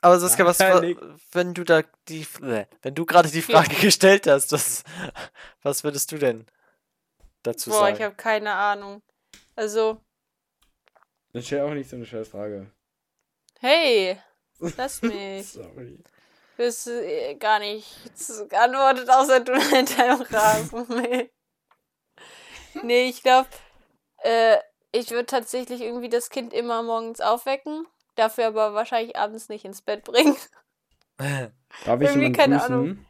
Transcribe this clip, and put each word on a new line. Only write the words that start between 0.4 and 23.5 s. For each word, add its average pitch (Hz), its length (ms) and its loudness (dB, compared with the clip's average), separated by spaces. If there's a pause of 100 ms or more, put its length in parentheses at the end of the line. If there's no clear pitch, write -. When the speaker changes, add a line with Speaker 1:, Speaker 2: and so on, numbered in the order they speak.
Speaker 1:
was, 175 120 2
Speaker 2:
Nachteilig. 180 400 4 (340)
Speaker 1:
wenn 180 220 -2
du 180 100 -10
da 160 180 4 (260)
die, 160 140 -12 (200)
äh, 113 220 -4 (180)
wenn 135 120 -8
du 165 120 -6
gerade 165 240 6
die 160 100 -2
Speaker 3:
Ja. 214 220 4
Speaker 1:
Frage - 120 -2
<laughs> - 60 -2
gestellt 196 460 6
hast, 165 260 4
was, - 300 -4 (800)
was 139 220 -4
würdest 143 280 -4
du 156 60 -10
denn 117 280 0 (960)
dazu - 280 -6
Speaker 3:
Boah, 214 100 2
Speaker 1:
sagen? 202 160 2
Speaker 3:
ich 220 60 -8
hab 202 160 -8
keine 214 340 -4
Ahnung. 202 500 -4 (540)
Also 220 440 -2 (1300)
Speaker 2:
Dann 120 100 -10
stell 143 200 -6
auch 147 120 -4
nicht 135 160 -10
so 127 60 -16
eine 120 100 -14
scheiß 110 220 -12
Frage. 101 420 -12 (880)
Speaker 3:
Hey, 240 600 2 (600)
lass 262 240 -8
Speaker 2:
<laughs> - 0 -
Speaker 3:
mich. 196 460 -8
Speaker 2:
Sorry. - 540 -20 (540)
Speaker 3:
Du 240 80 -4
hast, 233 220 -6
äh, 156 480 -6
gar 214 240 0
nichts 208 880 -12
geantwortet, 254 640 2
außer 262 300 6
du 247 120 -4
<laughs> 269 260 2
in 254 80 4
deinem 254 360 2
Rasenmäher. 233 1040 -2 (1500)
Nee, 247 280 2
ich - 120 -14
glaub, 262 240 6 (760)